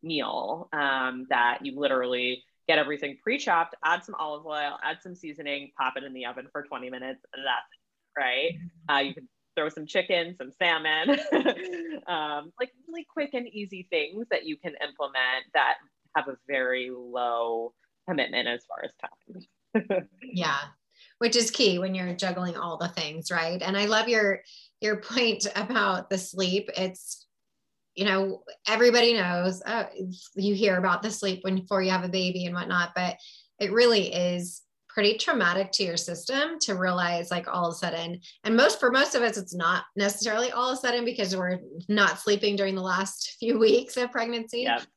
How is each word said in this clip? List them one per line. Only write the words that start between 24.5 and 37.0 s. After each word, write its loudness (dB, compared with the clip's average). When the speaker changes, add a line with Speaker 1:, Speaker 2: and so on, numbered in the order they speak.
Speaker 2:
your 0
point 0
about 0
the 0
sleep. -2
It's, -6
you 0
know, 0
everybody 8
knows, 2
uh, -2
you 2
hear 4
about 2
the -2
sleep -2
when, 0
before 0
you 2
have 0
a -4
baby -2
and -4
whatnot, 0
but -2
it 0
really 6
is -2
pretty 2
traumatic 2
to 0
your -2
system -4
to 0
realize, 0